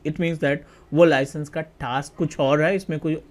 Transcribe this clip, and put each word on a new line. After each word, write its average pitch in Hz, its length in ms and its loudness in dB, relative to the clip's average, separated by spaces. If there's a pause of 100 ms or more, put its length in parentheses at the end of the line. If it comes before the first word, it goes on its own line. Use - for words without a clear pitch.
it 151 60 -4
means 165 240 -2
that 143 200 0 (360)
वो 160 120 8
लाइसेंस 143 440 0
का 160 120 -8
टास्क 143 540 -6
कुछ - 240 -4
और 147 220 4
है, 175 140 2
इसमें 170 240 -6
कोई 160 320 -4